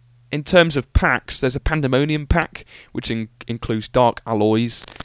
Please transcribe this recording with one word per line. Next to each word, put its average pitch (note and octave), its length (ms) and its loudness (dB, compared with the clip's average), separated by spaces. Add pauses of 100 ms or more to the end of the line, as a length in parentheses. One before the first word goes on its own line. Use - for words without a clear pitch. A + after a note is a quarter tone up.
(320)
in D3 100 -4
terms E3 340 4
of - 180 -4
packs, - 440 0
there's B2+ 160 -2
a C#3 60 -6
Pandemonium D3 640 0
pack, - 380 -2 (260)
which - 220 -6
in-, A2 160 -4 (180)
includes A#2 420 -4
dark B2 380 2
alloys, A2 580 0 (200)